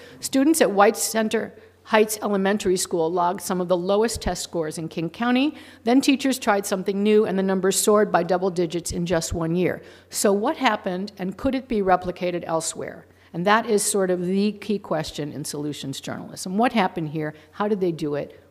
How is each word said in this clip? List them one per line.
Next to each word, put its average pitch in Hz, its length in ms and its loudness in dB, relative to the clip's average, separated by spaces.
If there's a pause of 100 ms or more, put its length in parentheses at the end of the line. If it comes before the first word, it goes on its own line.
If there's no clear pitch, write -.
(200)
students 285 400 2
at 202 120 4
White 202 260 6
Center 220 560 -2 (300)
Heights 214 380 2
Elementary 196 560 0
School 165 320 -2
logged 180 320 0
some 185 200 -2
of 175 80 -4
the 180 80 4
lowest 202 440 0
test 180 220 -4
scores 156 340 -6
in 160 120 -6
King 165 200 -6
County. 247 460 0 (300)
Then 254 160 6
teachers 269 360 2
tried 202 280 0
something 196 360 -2
new, 214 240 6
and 190 140 0
the 190 40 2
numbers 190 360 2
soared 208 320 4
by 175 120 4
double 180 260 0
digits 170 420 -4
in 175 140 -4
just 165 260 -2
one 165 240 -2
year. 175 260 0 (280)
So - 240 0
what 233 240 0
happened, 202 600 -2
and 190 200 -6
could 269 180 -2
it 262 140 -6
be 214 120 0
replicated 180 640 0
elsewhere?" - 600 -6 (280)
And 170 120 -4
that 214 200 4
is 214 160 2
sort 190 280 0
of 180 160 0
the 196 280 0
key 208 240 -4
question 156 540 -6
in 143 140 -10
solutions 147 560 -8
journalism. 147 560 -8
What 254 160 2
happened 185 360 0
here? 151 240 -6 (180)
How 208 180 -2
did 208 100 0
they 180 140 0
do 147 220 -4
it? - 360 -8